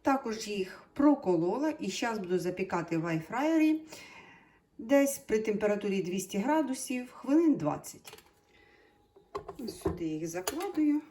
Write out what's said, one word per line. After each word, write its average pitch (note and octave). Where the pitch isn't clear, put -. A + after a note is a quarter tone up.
також B3
їх G3+
проколола C4
і G3+
щас A3
буду F3+
запікати F3
в E3
айфраєрі D#4
десь C#4
при A3
температурі G#3
двісті F#3
градусів B3+
хвилин D4
двадцять. -
Ось -
сюди E3+
їх D#3
закладую. D4+